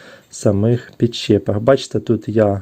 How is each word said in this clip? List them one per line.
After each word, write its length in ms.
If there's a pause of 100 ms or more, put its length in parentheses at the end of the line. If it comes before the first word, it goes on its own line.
(300)
самих 680
підщепах. 640
Бачите, 400
тут 280
я 340